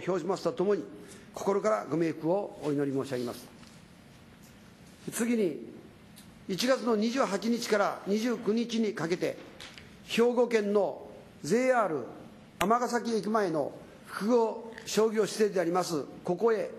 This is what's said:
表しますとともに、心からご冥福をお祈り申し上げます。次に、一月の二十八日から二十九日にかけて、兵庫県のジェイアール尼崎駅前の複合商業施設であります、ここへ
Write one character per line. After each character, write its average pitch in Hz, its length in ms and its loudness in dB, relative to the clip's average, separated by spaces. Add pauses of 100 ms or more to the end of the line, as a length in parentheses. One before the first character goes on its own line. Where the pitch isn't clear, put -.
表 180 140 0
し 151 60 -4
ま 185 100 0
す - 80 -6
と 165 80 2
と 180 140 -2
も 202 100 4
に、 156 80 -2 (500)
心 - 260 0
か 208 100 0
ら 214 200 0
ご 147 80 0
冥 160 160 2
福 156 180 -2
を 196 320 -2
お 147 80 0
祈 143 200 0
り 131 40 -2
申 131 100 -2
し 135 60 -10
上 123 80 -2
げ 120 60 -2
ま 123 80 -6
す。 - 120 -14 (1700)
次 233 240 0
に、 185 400 -2 (720)
一 190 200 -2
月 247 160 2
の 233 120 4
二 220 140 2
十 247 160 2
八 196 240 -2
日 233 180 0
か 208 100 4
ら 175 300 2
二 208 120 2
十 233 180 0
九 214 160 0
日 226 260 0
に 214 140 0
か 160 160 -4
け 175 80 0
て、 151 200 -2 (680)
兵 240 280 4
庫 233 140 4
県 214 240 2
の 196 340 2 (380)
ジ 156 120 2
ェ 254 100 4
イ 254 80 6
ア 220 140 4
ー - 20 -2
ル 131 160 -2 (540)
尼 233 280 4
崎 233 280 -2
駅 196 120 -4
前 208 240 2
の 143 220 -2 (320)
複 - 240 -6
合 233 420 0 (140)
商 220 260 4
業 214 140 2
施 - 80 -4
設 202 220 2
で 190 40 4
あ 175 60 2
り 165 60 0
ま 180 120 2
す、 170 220 -2 (180)
こ 175 140 0
こ 226 160 4
へ 190 240 -2